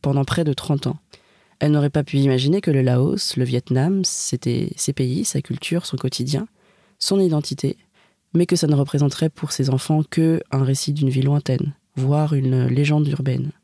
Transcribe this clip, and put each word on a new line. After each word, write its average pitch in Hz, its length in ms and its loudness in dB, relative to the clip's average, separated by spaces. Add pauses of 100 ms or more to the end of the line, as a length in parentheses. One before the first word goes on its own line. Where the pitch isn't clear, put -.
pendant 139 240 0
près 165 180 -2
de 151 80 0
trente - 340 -2
ans. 127 120 -4 (600)
Elle 147 120 2
n'aurait 147 180 2
pas 147 140 0
pu 143 140 -2
imaginer 139 420 2
que 170 120 0
le 135 100 4
Laos, 127 560 0
le 127 80 0
Vietnam, 131 580 0
c'était - 720 -4
ses - 160 -4
pays, 135 320 -2
sa 139 180 -2
culture, - 440 -4
son - 100 -6
quotidien, 131 500 -4 (540)
son 196 220 2
identité, 151 560 0 (560)
mais 170 140 4
que 175 100 2
ça 160 100 2
ne 147 80 4
représenterait 143 540 0
pour - 240 -8
ses 135 160 0
enfants 156 340 0
que 160 380 0 (100)
un 135 140 0
récit 135 260 0
d'une 143 180 0
vie 131 120 0
lointaine, 143 520 0 (220)
voire 147 380 0
une 127 320 2
légende 147 420 2
urbaine. 135 460 -2 (100)